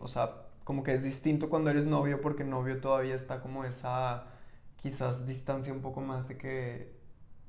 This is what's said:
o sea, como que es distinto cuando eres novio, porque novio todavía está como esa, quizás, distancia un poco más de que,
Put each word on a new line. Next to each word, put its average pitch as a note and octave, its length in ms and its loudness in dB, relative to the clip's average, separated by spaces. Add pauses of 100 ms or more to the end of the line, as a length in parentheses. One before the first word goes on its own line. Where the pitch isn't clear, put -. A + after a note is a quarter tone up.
o C3 80 -6
sea, - 240 2 (320)
como C#3 180 0
que C#3 100 2
es C3 120 4
distinto D3+ 440 2
cuando D#3 220 4
eres D3 160 6
novio, C#3+ 340 4
porque C#3+ 240 0
novio C3 360 0
todavía C3 340 4
está B2+ 260 -4
como C3 240 -6
esa, B2 640 -2 (500)
quizás, B2+ 500 0
distancia C3+ 460 -2
un C3+ 80 -4
poco C3+ 220 -4
más C3 260 -2
de B2 80 -8
que, B2+ 640 -4 (480)